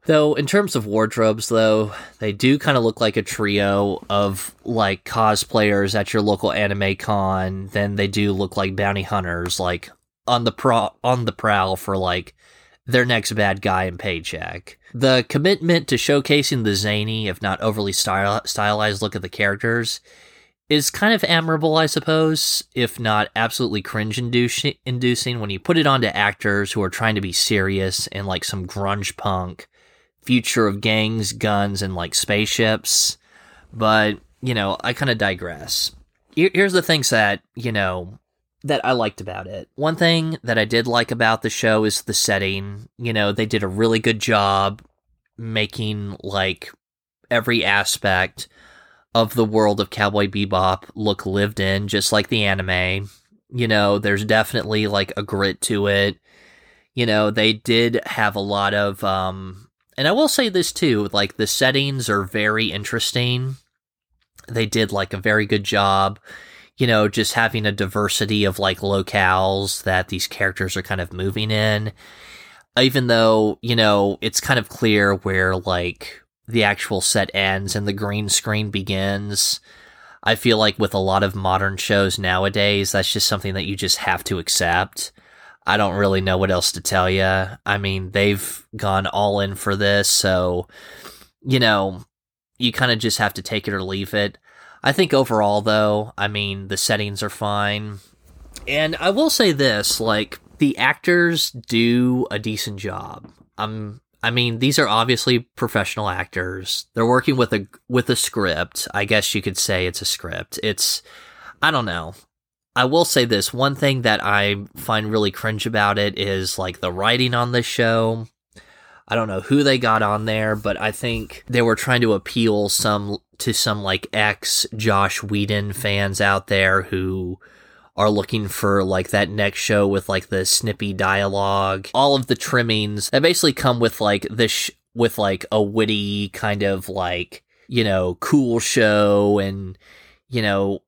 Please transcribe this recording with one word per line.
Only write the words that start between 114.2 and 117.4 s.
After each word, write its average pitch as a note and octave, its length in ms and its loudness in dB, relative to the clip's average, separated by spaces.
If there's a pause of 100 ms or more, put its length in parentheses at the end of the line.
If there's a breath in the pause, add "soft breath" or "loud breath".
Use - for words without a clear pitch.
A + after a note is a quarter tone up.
I G2+ 400 0 (120)
find G#2+ 360 -2
really G#2+ 180 2
cringe A2 360 -4
about G#2 320 2
it G#2 200 0
is, F#2+ 400 -2
like, F#2 220 -6
the F2+ 100 -2
writing A#2+ 440 0
on A#2+ 180 0